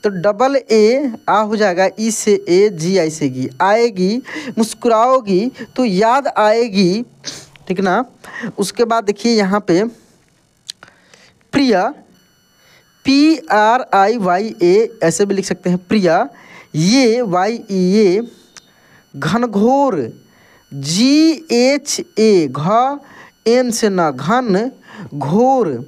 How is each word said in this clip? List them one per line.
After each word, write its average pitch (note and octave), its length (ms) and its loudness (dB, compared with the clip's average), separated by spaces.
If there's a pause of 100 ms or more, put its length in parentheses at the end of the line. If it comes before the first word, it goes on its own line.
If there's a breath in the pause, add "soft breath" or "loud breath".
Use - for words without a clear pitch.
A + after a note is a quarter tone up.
तो G#3 80 0
डबल G#3 440 0
ए A#3+ 560 2 (180)
आ F#3+ 100 2
हो G#3+ 160 -2
जाएगा, F#3+ 340 0 (100)
ई A3 120 -2
से G#3 220 0 (160)
ए, G3 200 4
जी F3+ 280 -2
आई D#3+ 120 0
से D3+ 200 -4
गी, B2+ 180 -6 (140)
आएगी, G#3 600 0 (360 loud breath)
मुस्कुराओगी A3+ 960 0 (240 loud breath)
तो B3+ 100 -2
याद A3+ 420 0
आएगी, G#3+ 760 0 (640 loud breath)
ठीक F#3 120 -4
ना। G3 240 0 (540 loud breath)
उसके G#3 280 -2
बाद A3+ 180 -2
देखिए A3 320 -2
यहाँ G3+ 260 0
पे F#3 220 0 (1700 soft breath)
प्रिया, A3+ 340 2 (1160 soft breath)
पी D4 320 4 (140)
आर A3 420 2
आई G3+ 260 2
वाई F#3+ 420 -2
ए G3 420 2
ऐसे E3 220 0
भी G3 100 -2
लिख F#3+ 100 -4
सकते - 240 -6
हैं F3+ 80 0 (100)
प्रिया, G3 400 2 (480 loud breath)
ये A3+ 480 2
वाई G3 480 -2
ई F#3 120 0 (140)
ए, G#3 240 2 (920 soft breath)
घनघोर, A3+ 840 0 (760 soft breath)
जी A#3+ 600 2 (200)
एच C4+ 480 0
ए, G3+ 480 2
घ G#3+ 500 0 (500 loud breath)
एन A#3+ 240 2
से G#3+ 180 -2
ना, F3 220 0
घन G3+ 580 -2 (400 loud breath)
घोर F#3+ 640 0 (140)